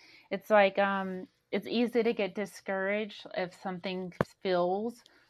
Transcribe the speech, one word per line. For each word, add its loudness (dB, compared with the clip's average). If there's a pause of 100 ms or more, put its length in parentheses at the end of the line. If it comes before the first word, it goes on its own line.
(320)
it's -6
like, 6
um, 0 (240)
it's -2
easy 2
to 2
get -4
discouraged -4 (100)
if -4
something -6 (280)
feels -2 (260)